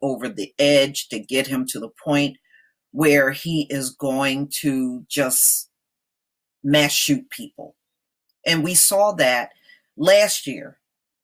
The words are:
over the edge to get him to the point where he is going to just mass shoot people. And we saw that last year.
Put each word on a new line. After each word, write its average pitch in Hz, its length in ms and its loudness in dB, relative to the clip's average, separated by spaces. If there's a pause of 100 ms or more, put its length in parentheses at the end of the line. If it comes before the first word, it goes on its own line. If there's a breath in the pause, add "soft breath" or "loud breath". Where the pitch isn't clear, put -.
over 127 260 -4
the 101 320 -10
edge 143 520 0
to 113 80 -8
get 131 280 -2
him 131 200 -4
to 127 120 -8
the 110 120 -12
point 143 480 -2 (540 soft breath)
where 143 400 4
he 156 360 -4
is 135 220 -4
going 139 580 -2
to 127 600 -4
just - 580 0 (960)
mass 147 280 2
shoot - 360 0
people. - 480 -16 (720)
And 165 180 2
we 180 100 -2
saw 202 380 4
that 127 380 2 (480 soft breath)
last 196 480 4
year. 110 340 -12 (440)